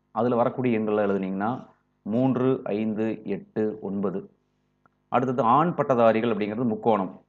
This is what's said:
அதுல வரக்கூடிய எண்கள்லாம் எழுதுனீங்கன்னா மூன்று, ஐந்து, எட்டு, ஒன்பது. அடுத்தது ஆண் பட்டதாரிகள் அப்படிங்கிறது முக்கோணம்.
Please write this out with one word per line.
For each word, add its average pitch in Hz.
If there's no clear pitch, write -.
அதுல 120
வரக்கூடிய 123
எண்கள்லாம் 107
எழுதுனீங்கன்னா 98
மூன்று, 127
ஐந்து, 110
எட்டு, 104
ஒன்பது. 98
அடுத்தது 127
ஆண் 143
பட்டதாரிகள் 117
அப்படிங்கிறது 107
முக்கோணம். 104